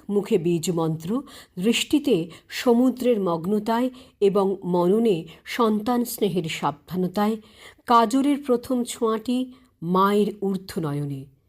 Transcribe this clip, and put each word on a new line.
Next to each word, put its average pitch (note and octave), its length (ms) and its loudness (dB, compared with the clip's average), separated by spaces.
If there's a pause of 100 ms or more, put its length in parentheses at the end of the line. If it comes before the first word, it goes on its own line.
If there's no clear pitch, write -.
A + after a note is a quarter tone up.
মুখে G3+ 280 0
বীজ E3+ 340 0
মন্ত্র, E3 520 -2 (360)
দৃষ্টিতে A3+ 680 0 (200)
সমুদ্রের A#3+ 720 2
মগ্নতায় G#3 680 0 (300)
এবং G3 440 2
মননে F3+ 640 2 (200)
সন্তান A#3 600 0
স্নেহের F#3 380 -2
সাবধানতায়, F3+ 960 -2 (480)
কাজলের B3+ 600 4
প্রথম A#3+ 380 0
ছোঁয়াটি A#3+ 720 -4 (300)
মায়ের G3 580 2
ঊর্ধ্ব F#3+ 400 -4
নয়নে, C#3+ 440 -6 (240)